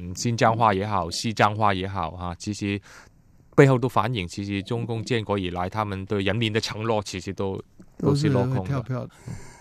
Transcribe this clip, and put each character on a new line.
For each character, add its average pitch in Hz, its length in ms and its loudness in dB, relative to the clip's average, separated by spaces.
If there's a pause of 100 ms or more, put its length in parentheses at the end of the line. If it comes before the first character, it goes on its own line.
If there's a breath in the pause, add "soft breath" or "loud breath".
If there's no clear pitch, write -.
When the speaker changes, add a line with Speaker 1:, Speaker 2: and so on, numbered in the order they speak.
(140)
Speaker 1:
新 117 220 -2
疆 113 200 6
话 110 180 6
也 95 120 0
好、 95 240 0
西 117 220 -4
藏 107 240 4
话 104 180 4
也 92 140 -2
好 92 240 -4
哈， 90 260 -8
其 - 160 -6
实 101 260 -2 (760 loud breath)
背 143 100 10
后 135 140 6
都 127 80 0
反 117 260 0
映， 92 140 -2
其 101 160 -6
实 101 200 -2
中 117 220 -4
共 113 180 -4
建 113 200 0
国 104 160 0
以 90 120 -2
来， 90 180 -4
他 107 160 -4
们 95 200 -6
对 101 160 -2
人 98 140 0
民 113 160 0
的 110 80 0
承 107 240 -4
诺 113 180 0
其 95 180 -8
实 95 140 -6
都， 95 280 -4 (360)
Speaker 2:
都 147 160 2
是 147 160 2
Speaker 1:
都 - 0 -
是 - 0 -
落 127 140 2
空 131 120 -2
的。 123 60 -2
Speaker 2:
会 92 60 -6
跳 135 140 -2
票 123 240 -6
的。 - 60 -16 (500 loud breath)